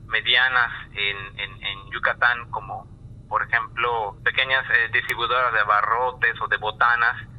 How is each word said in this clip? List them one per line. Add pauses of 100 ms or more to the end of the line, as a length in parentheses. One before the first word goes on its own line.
medianas (180)
en,
en,
en
Yucatán,
como (340)
por
ejemplo
pequeñas,
eh,
distribuidoras
de
abarrotes
o
de
botanas (120)